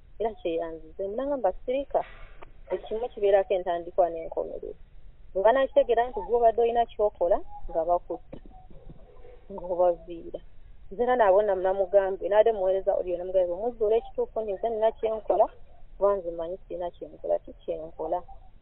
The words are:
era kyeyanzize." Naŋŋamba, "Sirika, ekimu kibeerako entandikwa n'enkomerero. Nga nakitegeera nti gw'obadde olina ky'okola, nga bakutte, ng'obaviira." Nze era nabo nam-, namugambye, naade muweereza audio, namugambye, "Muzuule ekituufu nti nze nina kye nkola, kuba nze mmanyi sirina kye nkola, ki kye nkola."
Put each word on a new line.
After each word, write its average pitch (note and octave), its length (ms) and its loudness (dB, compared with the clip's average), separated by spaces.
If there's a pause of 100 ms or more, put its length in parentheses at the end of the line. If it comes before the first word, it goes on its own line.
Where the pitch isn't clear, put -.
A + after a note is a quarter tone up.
(180)
era A3 160 -2
kyeyanzize." E3 760 -6
Naŋŋamba, C4 440 -2
"Sirika, - 480 -2 (720)
ekimu A3+ 380 -4
kibeerako G3+ 460 4
entandikwa F3 560 0
n'enkomerero. E3 640 -8 (640)
Nga G3 160 6
nakitegeera B3+ 560 4
nti B3 160 -6
gw'obadde A3+ 380 4
olina A#3 260 2
ky'okola, G#3 480 2 (320)
nga E3+ 160 -2
bakutte, F3 540 -4 (1120)
ng'obaviira." F3 880 -2 (500)
Nze G3 120 -2
era B3 140 4
nabo G#3 260 6
nam-, F#3+ 200 0
namugambye, F#3+ 680 2
naade G#3+ 240 6
muweereza F#3+ 440 2
audio, F3 220 -2
namugambye, F3+ 380 0
"Muzuule A3 400 0
ekituufu A3+ 440 -4
nti G#3+ 120 -4
nze F#3+ 160 -4
nina A3 240 2
kye A3 180 -4
nkola, G#3+ 360 2 (500)
kuba G3+ 200 2
nze F3 140 -6
mmanyi E3+ 260 -6
sirina F3 340 -10
kye D#3 180 -14
nkola, E3 300 -2
ki - 140 -16
kye - 240 -10
nkola." D#3+ 460 -6 (400)